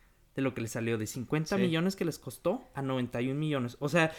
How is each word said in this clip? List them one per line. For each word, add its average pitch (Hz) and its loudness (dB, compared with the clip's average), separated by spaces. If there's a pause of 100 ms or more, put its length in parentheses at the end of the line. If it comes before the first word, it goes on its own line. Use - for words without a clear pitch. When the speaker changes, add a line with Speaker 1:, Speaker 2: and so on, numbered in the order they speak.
(340)
Speaker 1:
de 135 0
lo 135 2
que 120 -4
le 113 -4
salió, 117 0
de 107 -2
cincuenta 151 -2
millones 180 2
Speaker 2:
Sí. - -16
Speaker 1:
que 190 0
les 151 -4
costó - -2
a 139 -6
noventa 127 -2
y 127 0
un 139 -2
millones. 143 0
O 143 0
sea, 160 4